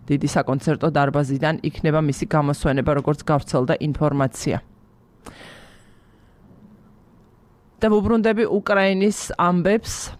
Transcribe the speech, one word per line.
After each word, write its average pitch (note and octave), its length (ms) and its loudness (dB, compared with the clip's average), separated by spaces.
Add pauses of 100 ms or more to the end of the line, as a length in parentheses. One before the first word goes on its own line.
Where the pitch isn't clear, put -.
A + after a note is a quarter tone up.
დიდი C#3+ 260 0
საკონცერტო C#3+ 600 0
დარბაზიდან C#3+ 720 0
იქნება D#3 400 0
მისი C#3+ 240 -2
გამოსვენება, C#3+ 640 0
როგორც C#3+ 300 0
გავრცელდა C#3+ 540 0
ინფორმაცია. C#3 840 -2 (3250)
და A3 40 2
ვუბრუნდები A3 600 2
უკრაინის G3 920 0
ამბებს. F3+ 580 2 (260)